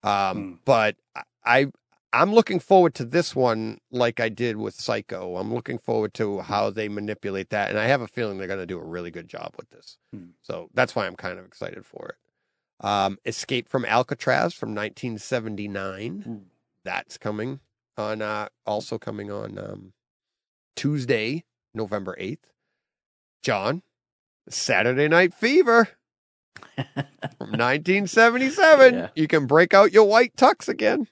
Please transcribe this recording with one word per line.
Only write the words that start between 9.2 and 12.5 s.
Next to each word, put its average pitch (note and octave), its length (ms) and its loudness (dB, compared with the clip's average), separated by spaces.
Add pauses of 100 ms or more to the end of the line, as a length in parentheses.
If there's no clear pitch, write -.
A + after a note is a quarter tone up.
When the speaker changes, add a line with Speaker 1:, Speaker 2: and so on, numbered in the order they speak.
Speaker 1:
job - 300 -14
with - 120 -18
this. - 280 -20 (160)
Speaker 2:
Hmm. F2+ 140 -18 (140)
Speaker 1:
So E2+ 300 -12
that's B2+ 240 -2
why G#2 100 -2
I'm F#2 100 -10
kind F#2 220 -10
of F#2 60 -20
excited - 400 -16
for - 240 -20 (720)